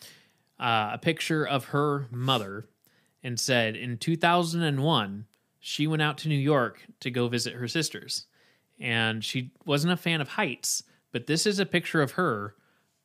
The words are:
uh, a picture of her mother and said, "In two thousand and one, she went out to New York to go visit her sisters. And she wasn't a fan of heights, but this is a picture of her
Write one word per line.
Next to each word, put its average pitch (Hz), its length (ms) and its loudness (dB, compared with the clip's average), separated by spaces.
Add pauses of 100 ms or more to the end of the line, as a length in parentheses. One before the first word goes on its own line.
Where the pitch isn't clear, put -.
(580)
uh, 113 360 2
a 131 40 -6
picture 156 480 0
of 131 200 0
her 143 440 0
mother 120 560 0 (560)
and 120 160 -6
said, 113 380 2
"In 120 220 -6
two 165 180 0
thousand 170 460 2
and 143 200 0
one, 110 440 0 (320)
she - 280 -4
went 156 160 0
out 151 160 0
to 156 100 -6
New 147 100 2
York 135 420 2 (200)
to 131 100 -6
go 120 180 0
visit 117 260 -2
her 123 140 -6
sisters. - 580 -4 (520)
And 113 460 0
she 127 280 -6 (120)
wasn't 151 300 2
a - 20 2
fan 165 240 0
of 135 80 -4
heights, - 540 -2 (280)
but 123 160 -6
this 160 200 2
is 202 120 2
a 196 80 0
picture 165 360 2
of 131 100 0
her 107 420 -2 (500)